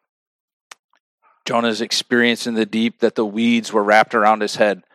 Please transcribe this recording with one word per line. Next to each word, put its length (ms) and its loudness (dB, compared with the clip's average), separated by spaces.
Jonah's 360 -2
experience 640 -2
in 80 -6
the 120 0
deep, 340 -4
that 140 0
the 100 -2
weeds 480 -2
were 100 0
wrapped 320 2
around 280 2
his 140 -4
head. 260 0